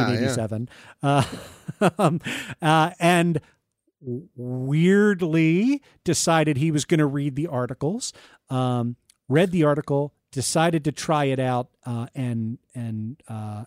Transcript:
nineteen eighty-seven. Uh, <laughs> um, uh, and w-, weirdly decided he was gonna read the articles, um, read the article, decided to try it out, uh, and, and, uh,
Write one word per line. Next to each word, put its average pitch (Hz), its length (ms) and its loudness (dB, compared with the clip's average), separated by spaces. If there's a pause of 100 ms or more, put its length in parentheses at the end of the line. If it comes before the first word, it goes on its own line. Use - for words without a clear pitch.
nineteen 117 160 0
eighty-seven. 117 460 -4 (320)
Uh, 139 220 2 (580)
<laughs> 190 160 2
um, 170 220 2 (420)
uh, 160 380 2
and 170 420 2 (600)
w-, 139 340 -10
weirdly 165 1500 2 (220)
decided 156 540 2
he 156 140 0
was 147 140 -2
gonna 156 220 2
read 143 280 -4
the 147 120 -4
articles, 139 680 -4 (360)
um, 123 460 -2 (320)
read 170 240 4
the 170 120 2
article, 147 500 0 (180)
decided 160 540 0
to 151 60 0
try 147 340 -2
it 135 140 0
out, 127 300 -2 (180)
uh, 120 260 -4
and, 117 460 -4 (160)
and, 113 520 -8
uh, 107 400 -10